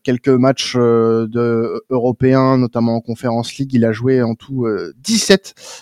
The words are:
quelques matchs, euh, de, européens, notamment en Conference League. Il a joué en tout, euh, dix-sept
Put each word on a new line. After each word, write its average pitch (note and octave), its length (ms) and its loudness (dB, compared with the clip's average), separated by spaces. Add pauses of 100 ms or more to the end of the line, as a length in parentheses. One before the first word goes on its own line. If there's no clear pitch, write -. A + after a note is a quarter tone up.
quelques B2+ 260 -4
matchs, C3 480 2
euh, A2+ 520 2
de, A#2 600 -2
européens, C3 680 2
notamment A#2 380 0
en A#2 40 -4
Conference A#2 540 -6
League. C3+ 180 -8
Il A#2 140 4
a A2+ 60 2
joué B2+ 300 0
en A2+ 120 -2
tout, B2+ 320 -6
euh, F2 320 -4
dix-sept G3+ 560 0 (280)